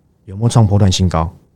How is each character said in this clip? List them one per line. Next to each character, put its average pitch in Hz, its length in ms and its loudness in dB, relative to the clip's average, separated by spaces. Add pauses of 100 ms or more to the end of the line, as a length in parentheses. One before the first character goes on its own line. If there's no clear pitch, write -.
(240)
有 95 120 -16
没 107 60 -6
有 117 60 0
创 113 180 4
波 98 100 0
段 101 140 2
新 90 180 0
高？ 80 240 -4 (240)